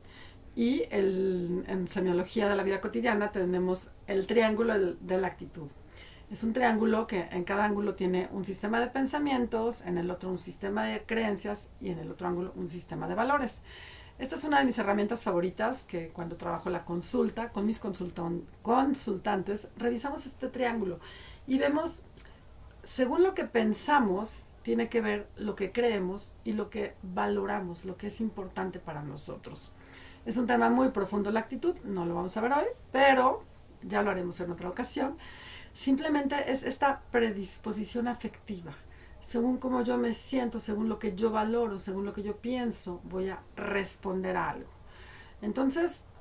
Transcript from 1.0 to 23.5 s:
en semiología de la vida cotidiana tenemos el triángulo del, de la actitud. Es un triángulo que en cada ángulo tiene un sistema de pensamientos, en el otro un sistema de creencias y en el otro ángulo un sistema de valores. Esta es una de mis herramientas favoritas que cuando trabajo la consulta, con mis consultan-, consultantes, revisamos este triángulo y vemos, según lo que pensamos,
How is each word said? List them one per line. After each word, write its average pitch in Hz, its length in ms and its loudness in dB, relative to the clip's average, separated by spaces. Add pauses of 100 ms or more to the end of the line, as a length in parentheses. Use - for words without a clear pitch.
en 185 180 -2
semiología 185 640 2
de 202 80 4
la 196 80 0
vida 190 160 0
cotidiana 214 540 0
tenemos 185 580 0 (160)
el 190 180 0
triángulo 220 480 4
del, 180 280 2
de 185 160 0
la 190 100 2
actitud. 160 420 -10 (640)
Es 208 120 -2
un 226 100 0
triángulo 226 540 4
que 185 140 0 (100)
en 180 120 -2
cada 202 220 2
ángulo 202 300 0
tiene 185 360 2
un 196 140 -4
sistema 208 340 0
de 240 80 2
pensamientos, 254 920 0
en 175 160 -2
el 175 140 -2
otro 185 180 -6
un 180 80 -4
sistema 202 480 -2
de 220 160 -4
creencias 208 720 -2 (100)
y 196 80 -6
en 165 80 -4
el 160 140 -8
otro 180 160 -4
ángulo 175 280 -2
un 185 140 -6
sistema 165 380 -4
de 180 80 -2
valores. 269 480 2 (560)
Esta - 160 2
es - 80 4
una 285 160 4
de 269 60 6
mis 240 120 4
herramientas 208 460 2
favoritas 185 640 0
que 165 240 -6
cuando 170 260 -8
trabajo 170 340 -4
la 175 160 -2
consulta, 226 640 0
con 202 160 -2
mis 220 140 0
consultan-, 170 640 -4 (180)
consultantes, 208 1160 2
revisamos 247 520 -2
este 254 220 -4
triángulo 233 500 -2 (480)
y 262 100 4
vemos, 294 460 2 (800)
según 277 400 4
lo 381 100 4
que 240 120 -2
pensamos, 220 1160 4